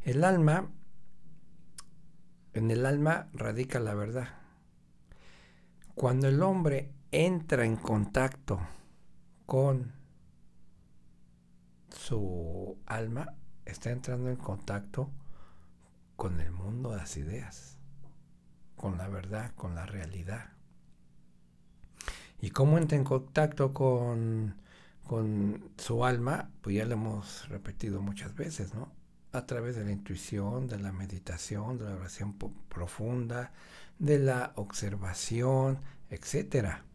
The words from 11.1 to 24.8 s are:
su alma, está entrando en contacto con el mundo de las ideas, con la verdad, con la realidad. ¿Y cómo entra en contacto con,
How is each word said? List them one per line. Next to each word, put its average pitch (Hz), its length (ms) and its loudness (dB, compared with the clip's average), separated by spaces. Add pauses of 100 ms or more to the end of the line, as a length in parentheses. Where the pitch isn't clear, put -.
su 92 960 -2
alma, 113 480 -2 (320)
está - 240 -4
entrando 127 400 -2
en 123 60 0
contacto 101 760 -4 (1040)
con 90 240 2
el 80 100 6
mundo 107 420 -2
de 104 40 -2
las 80 200 -6
ideas, - 600 -6 (1000)
con 92 240 -4
la 95 100 -6
verdad, 98 460 -6
con 90 200 -6
la 82 100 -6
realidad. 95 680 -8 (1900)
¿Y - 100 -2
cómo 151 280 6
entra 156 180 4
en 135 80 4
contacto 139 680 2
con, 117 840 2 (480)